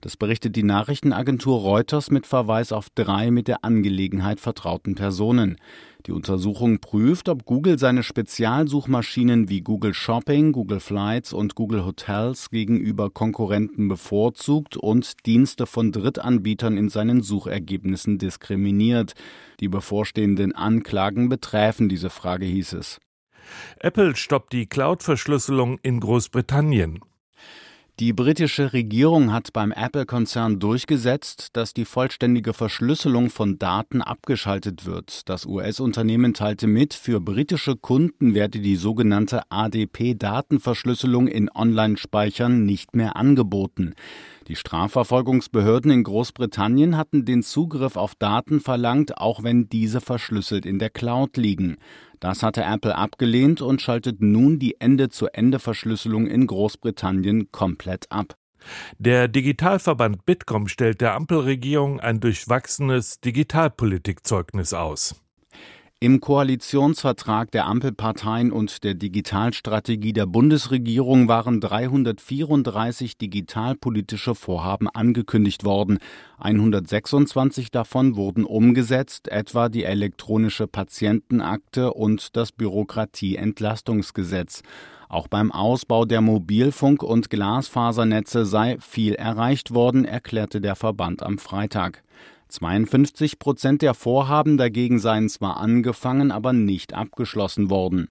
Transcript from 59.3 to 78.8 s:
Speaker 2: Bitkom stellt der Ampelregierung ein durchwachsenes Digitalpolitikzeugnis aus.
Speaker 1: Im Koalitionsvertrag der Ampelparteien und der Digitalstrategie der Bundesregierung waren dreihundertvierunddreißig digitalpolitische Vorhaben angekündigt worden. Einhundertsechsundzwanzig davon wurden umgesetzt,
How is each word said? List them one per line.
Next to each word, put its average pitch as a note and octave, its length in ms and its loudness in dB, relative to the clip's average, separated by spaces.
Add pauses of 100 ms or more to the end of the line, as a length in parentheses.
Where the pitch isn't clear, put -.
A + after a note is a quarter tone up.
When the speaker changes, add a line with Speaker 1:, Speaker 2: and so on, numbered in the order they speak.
Speaker 2:
Bitkom A2 440 0
stellt A2+ 320 0
der A#2 140 2
Ampelregierung C#3 840 0
ein A#2 220 -2
durchwachsenes B2 1000 -2
Digitalpolitikzeugnis A2+ 1500 -2
aus. E2 440 -4 (800)
Speaker 1:
Im B2+ 220 6
Koalitionsvertrag C3+ 1300 0
der G#2+ 140 2
Ampelparteien A2 840 -2
und - 320 -4
der G2+ 120 -2
Digitalstrategie G#2 1160 -2
der G#2 140 0
Bundesregierung B2+ 1040 4
waren A#2 320 2
dreihundertvierunddreißig B2 1600 -2
digitalpolitische A2 1160 -4
Vorhaben F#2 540 -4
angekündigt A2+ 720 2
worden. G2+ 380 2 (380)
Einhundertsechsundzwanzig A2 1300 0
davon B2+ 460 0
wurden G2 280 0
umgesetzt, B2 840 2